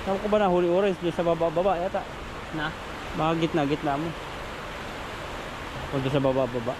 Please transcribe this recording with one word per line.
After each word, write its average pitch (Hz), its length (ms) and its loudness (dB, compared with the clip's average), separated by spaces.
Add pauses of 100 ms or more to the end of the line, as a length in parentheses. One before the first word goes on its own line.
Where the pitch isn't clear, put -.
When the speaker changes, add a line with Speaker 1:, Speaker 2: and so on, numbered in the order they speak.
Speaker 1:
Saan 190 140 0
ko 202 100 -2
ba 208 120 4
nahuli 180 280 6
orange? 185 320 4
Doon 170 140 0
sa - 80 -2
baba, 165 300 2
baba 175 260 2
yata. 190 240 -2 (540)
Speaker 2:
Na? 156 180 -2 (400)
Speaker 1:
Mga 160 260 2
gitna, 160 260 4
gitna 147 300 0
mo. 160 140 -2 (1800)
O 139 100 0
doon 131 100 0
sa 147 80 4
baba, 135 260 4
baba. 120 340 -2